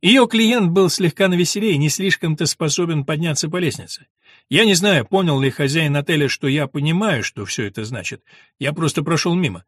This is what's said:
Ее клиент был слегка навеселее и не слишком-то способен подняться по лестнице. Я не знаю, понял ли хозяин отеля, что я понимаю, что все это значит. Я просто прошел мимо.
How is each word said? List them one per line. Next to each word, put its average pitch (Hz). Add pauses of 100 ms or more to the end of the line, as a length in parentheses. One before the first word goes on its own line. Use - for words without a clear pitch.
Ее 240
клиент 226
был 185
слегка 190
навеселее 180
и 143
не 151
слишком-то 170
способен 156
подняться 156
по 170
лестнице. - (420)
Я 180
не 208
знаю, 175
понял 170
ли 135
хозяин 147
отеля, 143
что -
я 143
понимаю, 156
что 104
все 107
это 104
значит. 101 (360)
Я 139
просто 160
прошел 165
мимо. 117